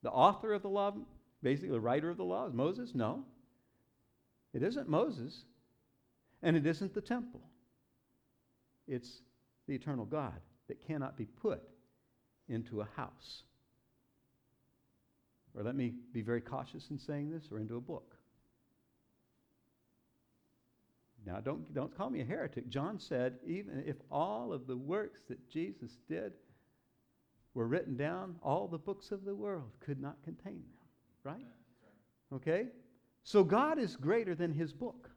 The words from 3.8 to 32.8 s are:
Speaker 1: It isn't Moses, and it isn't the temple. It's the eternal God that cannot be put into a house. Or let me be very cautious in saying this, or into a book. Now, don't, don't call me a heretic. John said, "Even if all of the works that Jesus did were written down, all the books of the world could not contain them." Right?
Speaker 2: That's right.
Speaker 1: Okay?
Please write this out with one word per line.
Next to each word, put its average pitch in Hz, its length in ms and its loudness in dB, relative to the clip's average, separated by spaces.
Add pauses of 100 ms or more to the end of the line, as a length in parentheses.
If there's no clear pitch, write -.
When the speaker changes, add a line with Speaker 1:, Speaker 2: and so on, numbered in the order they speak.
Speaker 1:
It 120 100 0
isn't 247 240 0
Moses, 151 560 2 (960)
and 170 140 6
it 147 100 6
isn't 180 280 2
the 208 80 0
temple. 240 400 -2 (1400)
It's 123 360 -6 (440)
the 147 80 -2
eternal 127 320 -2
God 135 340 -2 (280)
that - 180 -10
cannot 139 300 -2
be 110 100 -4
put - 360 -2 (880)
into 113 320 -2
a 101 60 -4 (100)
house. - 460 -12 (2000)
Or 107 80 -4
let 123 120 -2
me 123 180 2 (180)
be 117 100 -2
very 117 200 0
cautious 131 480 -8
in 143 100 -6
saying 147 300 -4
this, 156 200 -8
or 110 100 -6
into 110 180 -4
a - 20 -4
book. - 380 -10 (3000)
Now, 92 140 -4
don't, 151 340 -4
don't - 220 -4
call 214 140 -2
me 247 100 -2
a 120 60 0
heretic. 123 420 -4
John 147 320 -2
said, 127 480 0
"Even 185 380 -4
if 143 100 -2 (160)
all 202 400 0
of 131 160 -6
the 131 80 -2
works 160 540 -4
that - 200 -10
Jesus 170 480 -6 (120)
did 175 240 -4 (1200)
were 117 140 0
written 143 280 2
down, 175 460 -2
all 180 260 2
the 170 100 -4
books 196 360 -6
of 196 100 -6
the 196 100 -4
world 190 460 -4
could 139 220 -4
not 147 220 -8
contain 185 320 -10
them." - 220 -16 (460)
Right? 156 140 -6
Speaker 2:
That's - 460 -20
right. - 540 -14
Speaker 1:
Okay? 170 300 2 (560)